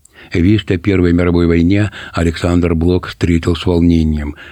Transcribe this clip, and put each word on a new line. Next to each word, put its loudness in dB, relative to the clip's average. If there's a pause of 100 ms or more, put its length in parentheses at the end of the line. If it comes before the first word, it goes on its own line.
(320)
Весть 0
о -2
Первой 0
мировой 2
войне 2 (220)
Александр 0
Блок 0
встретил -2
с -6
волнением. 0 (160)